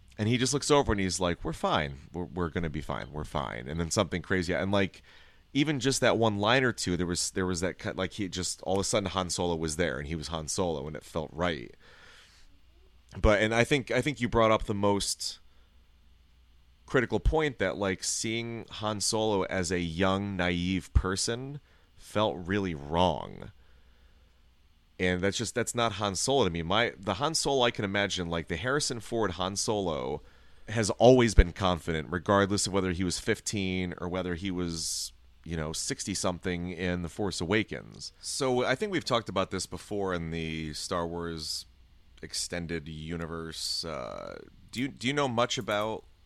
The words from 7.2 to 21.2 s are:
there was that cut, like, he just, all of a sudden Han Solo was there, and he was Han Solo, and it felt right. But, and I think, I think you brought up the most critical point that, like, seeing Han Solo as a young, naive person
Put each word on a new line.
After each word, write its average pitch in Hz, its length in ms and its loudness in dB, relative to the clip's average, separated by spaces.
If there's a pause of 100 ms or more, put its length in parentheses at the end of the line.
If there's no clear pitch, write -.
there 95 140 0
was 90 160 -2
that 90 180 -2
cut, - 160 -6
like, 92 180 -4
he 101 140 -4
just, 87 360 -6
all 92 120 0
of 98 60 2
a - 20 -2
sudden 98 260 0
Han 92 200 0
Solo 87 260 0
was 80 220 -2
there, 78 200 0
and 73 100 -8
he 82 80 -4
was 76 120 -6
Han 80 200 -6
Solo, 80 400 -2
and 78 80 -8
it - 80 -12
felt 80 280 -6
right. 78 420 -2 (1500)
But, 104 220 6
and 110 120 4
I 117 100 6
think, 131 260 2
I 120 120 2
think 123 200 -2
you 120 60 0
brought 110 240 6
up 107 140 2
the 110 100 -2
most 101 640 0 (1500)
critical 113 320 2
point 151 400 2
that, 85 180 0
like, 95 260 -2
seeing 117 680 -4
Han 107 300 -4
Solo 110 420 2
as 90 280 -2
a 90 80 2
young, 95 560 0
naive 90 580 0
person 117 680 -2 (380)